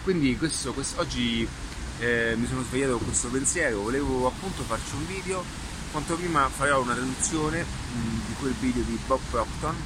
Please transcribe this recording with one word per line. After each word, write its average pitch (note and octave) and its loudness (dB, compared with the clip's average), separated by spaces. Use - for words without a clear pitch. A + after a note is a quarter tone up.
Quindi D3 4
questo, D3 0
questo, C3+ -2
oggi, A#2+ 0
eh, A#2 4
mi A#2 2
sono B2+ -2
svegliato B2+ 2
con G#2 0
questo - 0
pensiero, C3+ 2
volevo B2+ 2
appunto D#3 -4
farci A#2 -2
un D3 -2
video, F#3 -4
quanto D3+ -2
prima D#3+ 4
farò C#3 4
una B2 2
traduzione, D3+ 0
mm, A#2 -2
di A#2 -4
quel C3 0
video B2 2
di A2 -2
Bob C3 2
Proctor A#2+ -2